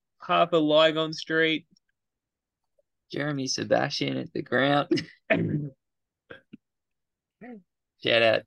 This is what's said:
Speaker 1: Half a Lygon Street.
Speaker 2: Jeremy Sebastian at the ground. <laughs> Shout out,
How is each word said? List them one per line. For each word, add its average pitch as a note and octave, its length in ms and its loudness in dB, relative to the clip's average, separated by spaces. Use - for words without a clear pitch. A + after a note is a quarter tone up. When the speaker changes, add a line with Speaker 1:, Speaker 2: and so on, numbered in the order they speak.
Speaker 1:
Half F3 260 2
a F3 60 4
Lygon D#3 540 4
Street. D#3+ 540 -2
Speaker 2:
Jeremy C#3 340 -4
Sebastian C3+ 720 -2
at C3 160 -8
the A#2 100 -6
ground. C#3 460 0
<laughs> C#3+ 540 -2
Shout A#2 200 2
out, A2+ 240 4